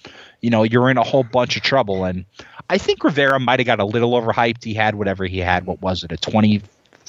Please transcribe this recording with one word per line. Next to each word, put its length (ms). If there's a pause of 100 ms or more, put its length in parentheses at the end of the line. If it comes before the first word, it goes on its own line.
(420)
you 80
know, 140
you're 260
in 80
a 60
whole 200
bunch 320
of 80
trouble. 400
And 220 (440)
I 100
think 260
Rivera 340
might 200
have 60
got 140
a 60
little 260
overhyped. 540
He 80
had 220
whatever 300
he 140
had. 260
What 160
was 220
it? 100
A 40
twenty, 440 (480)